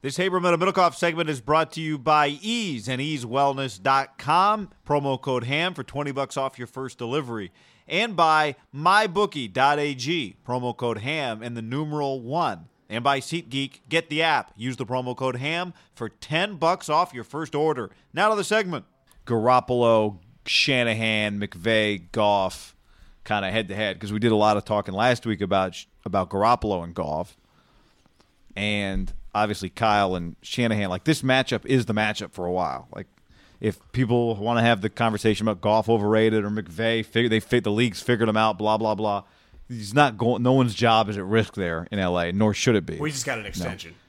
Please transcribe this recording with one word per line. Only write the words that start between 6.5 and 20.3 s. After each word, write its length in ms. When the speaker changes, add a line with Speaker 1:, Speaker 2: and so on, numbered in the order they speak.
Speaker 1:
your 80
first 320
delivery. 520
And 280
by 400
my 360
bookie 400
dot 320
A 160
G. 420
Promo 300
code 220
ham 420
and 160
the 60
numeral 580
one. 480
And 160
by 160
SeatGeek. 600
Get 220
the 100
app. 340
Use 220
the 80
promo 320
code 200
ham 360
for 140
ten 480
bucks 320
off 220
your 120
first 320
order. 340
Now 160
to 60
the 80
segment. 420
Garoppolo, 960